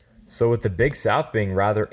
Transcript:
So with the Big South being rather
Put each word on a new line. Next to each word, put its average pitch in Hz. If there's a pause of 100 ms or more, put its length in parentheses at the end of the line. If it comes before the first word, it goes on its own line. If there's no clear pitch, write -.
(260)
So -
with 117
the 110
Big 117
South 127
being 101
rather 104